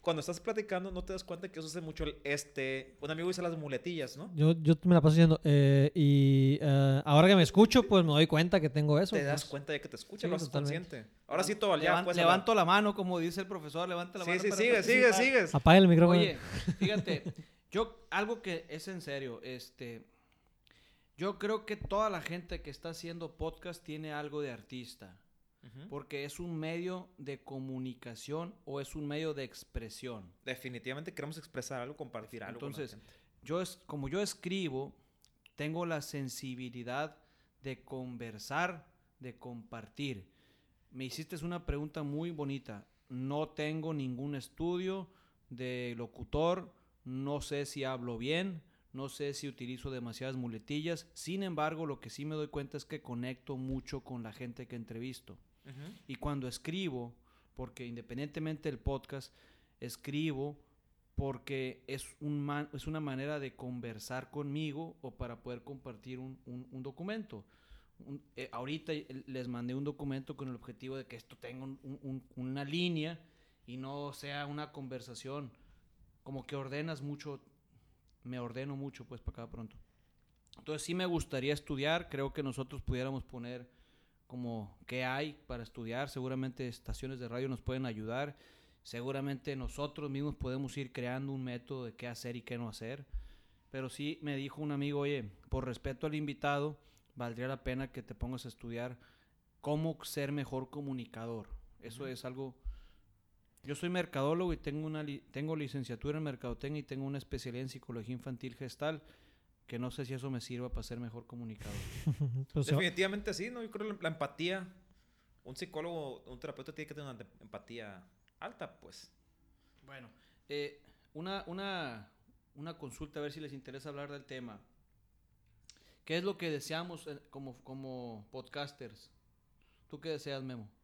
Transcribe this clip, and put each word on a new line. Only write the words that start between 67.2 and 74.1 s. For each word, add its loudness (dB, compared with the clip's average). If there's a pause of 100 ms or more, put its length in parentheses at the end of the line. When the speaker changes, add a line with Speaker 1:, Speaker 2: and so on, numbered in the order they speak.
Speaker 3:
Un, -12 (120)
eh, -10
ahorita -6 (340)
les -6
mandé -4
un -2
documento -6
con -8
el -8
objetivo -12
de -10
que -16
esto -20
tenga -12
un, -10
un, -10
un, -8 (120)
una -4
línea 0 (480)
y -10
no -8